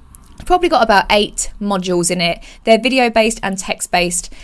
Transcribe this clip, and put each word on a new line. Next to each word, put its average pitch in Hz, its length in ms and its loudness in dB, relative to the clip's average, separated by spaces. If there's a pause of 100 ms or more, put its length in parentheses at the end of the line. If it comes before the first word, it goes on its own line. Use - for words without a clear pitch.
(460)
probably 359 240 2
got 254 140 4
about 208 260 4
eight - 420 0 (100)
modules 185 500 -2
in 180 100 -4
it. 170 220 -2 (200)
They're 220 160 6
video-based 233 640 0
and 196 140 -4
text-based, - 760 -4 (100)